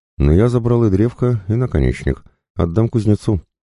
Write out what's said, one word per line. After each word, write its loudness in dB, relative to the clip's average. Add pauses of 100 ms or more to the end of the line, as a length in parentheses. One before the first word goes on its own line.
(180)
Но 2
я 4
забрал 0
и 2
древко, -2
и -2
наконечник. -2 (320)
Отдам 0
кузнецу. 0 (380)